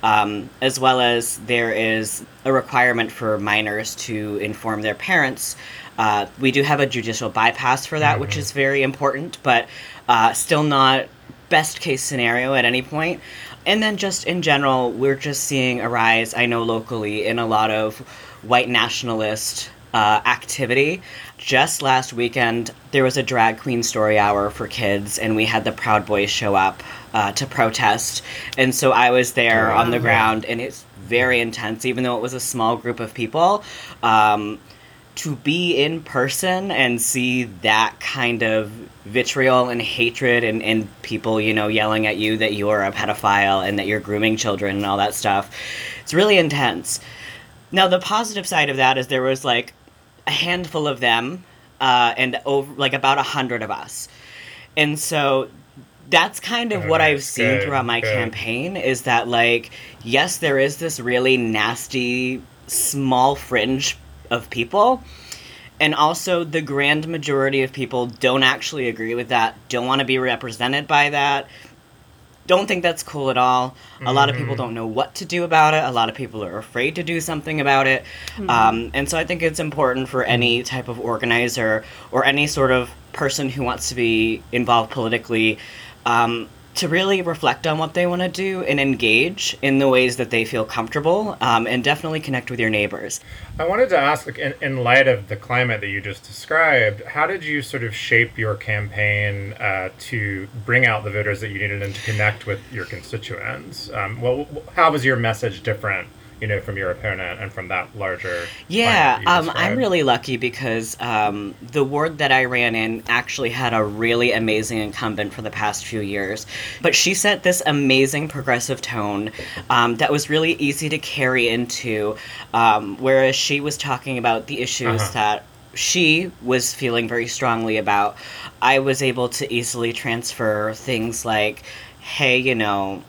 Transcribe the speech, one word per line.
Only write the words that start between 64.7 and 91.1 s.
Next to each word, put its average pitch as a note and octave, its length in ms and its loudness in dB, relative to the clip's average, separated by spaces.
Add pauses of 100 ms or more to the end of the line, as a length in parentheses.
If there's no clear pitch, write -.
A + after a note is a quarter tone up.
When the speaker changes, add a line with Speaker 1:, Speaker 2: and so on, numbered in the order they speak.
Speaker 1:
And D3+ 160 2
also E3+ 500 2
the D#3+ 180 -2
grand C#3+ 440 0
majority C#3 560 0
of B2+ 100 -2
people B2 340 -4
don't B2+ 360 2
actually C3+ 460 0
agree A2+ 260 -4
with A#2+ 140 -4
that, A#2 260 2 (140)
don't B2 180 -2
wanna C3+ 200 2
be C3 120 2
represented B2+ 680 -2
by D3 240 4
that, C#3+ 360 0 (1000)
don't F#3 200 4
think F3+ 160 -2
that's E3+ 200 0
cool C#3 280 -4
at B2 80 2
all. B2+ 360 2 (300)
A B2+ 80 0
lot C#3 160 6
of C3 80 -2
people B2 180 -4
Speaker 2:
Mm-hmm. C3 80 -4
Speaker 1:
don't A2+ 120 -6
know A#2 120 -6
what A2+ 300 -2
to G3 80 -10
do F3 200 -2
about D#3 280 6
it. D#3 100 2
A C3 80 -2
lot A#2 200 2
of A2+ 40 -10
people A2 300 -8
are F2+ 140 -8
afraid B2+ 380 -4
to F3+ 60 -6
do E3 180 -4
something D#3 400 -6
about C#3 260 4
it. C3 180 2 (320)
Speaker 3:
Mm-hmm. G3+ 140 -4
Speaker 1:
Um, A2+ 420 4
and C#3 160 0
so E3 100 -2
I E3 60 0
think E3+ 180 -4
it's D#3+ 180 0
important C3 480 0
for B2+ 160 0
any A#2+ 380 2
type B2 260 -6
of A#2+ 120 -8
organizer A#2 840 0 (280)
or B2+ 120 2
any C#3+ 220 2
sort C#3 240 2
of B2 200 2 (240)
person C#3 340 -2
who C3 140 -6
wants B2 280 -4
to C3 40 -10
be A2+ 480 0 (100)
involved A#2 380 2
politically, A2+ 680 0 (460)
um, A#2+ 440 0 (260)
to F3+ 140 -2
really F#3 340 2
reflect D#3+ 460 0
on D#3 100 0
what D#3+ 160 -4
they F3 100 2
wanna F3+ 240 0
do F#3+ 360 -4
and C#3+ 160 0
engage C3 840 2
in C3+ 160 4
the C3+ 100 6
ways B2+ 280 4
that B2 140 -4
they A2+ 140 2
feel A2 200 -2
comfortable, D#3 760 -2